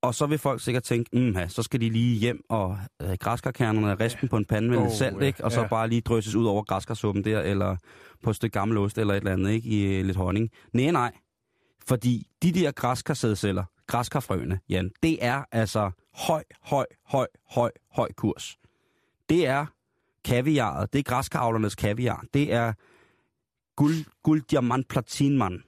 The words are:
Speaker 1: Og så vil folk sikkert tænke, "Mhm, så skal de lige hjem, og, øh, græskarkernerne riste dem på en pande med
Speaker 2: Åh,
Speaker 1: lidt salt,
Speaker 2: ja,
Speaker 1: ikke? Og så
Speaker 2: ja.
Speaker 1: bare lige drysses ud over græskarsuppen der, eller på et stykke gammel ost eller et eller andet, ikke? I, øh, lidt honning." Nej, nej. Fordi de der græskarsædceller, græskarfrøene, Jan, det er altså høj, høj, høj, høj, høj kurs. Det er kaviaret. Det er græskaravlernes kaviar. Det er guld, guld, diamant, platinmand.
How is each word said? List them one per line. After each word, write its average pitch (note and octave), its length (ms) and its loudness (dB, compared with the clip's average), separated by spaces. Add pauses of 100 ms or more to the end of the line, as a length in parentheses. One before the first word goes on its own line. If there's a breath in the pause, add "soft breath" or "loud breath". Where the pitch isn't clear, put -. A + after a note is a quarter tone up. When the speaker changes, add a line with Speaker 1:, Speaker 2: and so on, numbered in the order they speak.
Speaker 1:
Og B2 120 0
så D3 120 0
vil D3 120 0
folk C3+ 220 -2
sikkert B2+ 220 -2
tænke, A#2+ 360 -2
"Mhm, F#2+ 300 2
så A#2 140 -4
skal A#2 180 -2
de A2+ 100 0
lige A#2 280 2
hjem, A#2 300 -2
og, G2+ 300 -2 (240)
øh, - 80 -4 (100)
græskarkernerne A2 760 0
riste A2+ 260 -2
dem - 80 -2
på A#2 80 0
en G#2+ 80 2
pande A2 240 0
med B2 100 4
Speaker 2:
Åh, A2 60 4
Speaker 1:
lidt A2+ 100 0
salt, G#2+ 260 -2
Speaker 2:
ja, C#3+ 60 2
Speaker 1:
ikke? - 180 -2
Og G#2+ 80 0
så A#2+ 80 2
Speaker 2:
ja. A2+ 60 0
Speaker 1:
bare A2+ 220 0
lige A#2 120 2
drysses A2 340 0
ud A#2 120 4
over G#2 160 2
græskarsuppen G2+ 640 -2
der, G#2+ 160 0
eller F#2+ 360 0 (460 loud breath)
på A2+ 80 0
et G2+ 60 0
stykke A2+ 220 -4
gammel G#2+ 200 0
ost G2+ 200 -2
eller G#2 160 0
et G2 40 0
eller G2 140 -2
andet, F#2+ 180 0
ikke? A2+ 180 -2
I, G#2+ 140 2 (160)
øh, F#2+ 60 -2
lidt F#2+ 120 -2
honning." F#2+ 340 0 (220 soft breath)
Nej, C3 180 2
nej. B2+ 220 0 (720)
Fordi B2 400 2 (160)
de F3 100 4
der E3 200 2
græskarsædceller, A2 920 -2 (220)
græskarfrøene, F#2+ 840 -2
Jan, F2+ 220 -2 (120)
det E3 220 2
er C3 280 0
altså G#2+ 380 0 (240)
høj, - 280 -2 (200)
høj, C3+ 240 0 (200)
høj, C3 200 0 (240)
høj, A#2+ 200 0 (220)
høj A#2 240 0
kurs. - 400 -4 (720)
Det E3 180 4
er C#3 200 0 (580)
kaviaret. B2 680 2
Det C#3 60 2
er C#3+ 40 0
græskaravlernes A#2 720 0
kaviar. A2+ 500 -2 (100)
Det C#3+ 180 2
er A#2 200 0 (1040 soft breath)
guld, D3+ 280 2 (180)
guld, D#3 280 2
diamant, B2+ 380 2
platinmand. B2+ 800 0